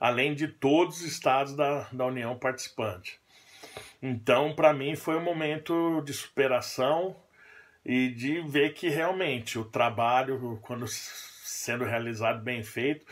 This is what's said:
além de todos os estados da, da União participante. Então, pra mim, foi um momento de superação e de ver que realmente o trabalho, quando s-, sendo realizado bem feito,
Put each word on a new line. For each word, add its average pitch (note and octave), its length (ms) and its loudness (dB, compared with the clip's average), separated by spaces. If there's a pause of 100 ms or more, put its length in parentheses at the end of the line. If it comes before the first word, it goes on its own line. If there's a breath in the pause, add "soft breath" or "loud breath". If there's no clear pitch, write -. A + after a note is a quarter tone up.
além B2+ 340 2
de D3 140 -2
todos D#3+ 540 4
os E3+ 40 -8
estados C#3 480 0
da, C#3+ 380 0
da B2+ 140 -2
União B2 320 -4
participante. A#2 840 -6 (800 loud breath)
Então, C3 540 4
pra D3+ 180 8
mim, C#3+ 240 -2
foi D#3+ 220 -2
um E3 40 -2
momento D#3+ 800 0
de C#3+ 140 -8
superação C#3 1000 0 (720 loud breath)
e B2+ 240 2
de B2+ 320 -4
ver D3 320 0
que - 160 -4
realmente D#3+ 680 -2
o A2 60 -4
trabalho, A#2+ 1000 0
quando A#2+ 240 -8
s-, - 480 -12 (100)
sendo A#2+ 400 -4
realizado A2+ 580 0
bem A#2 200 -4
feito, B2+ 500 -2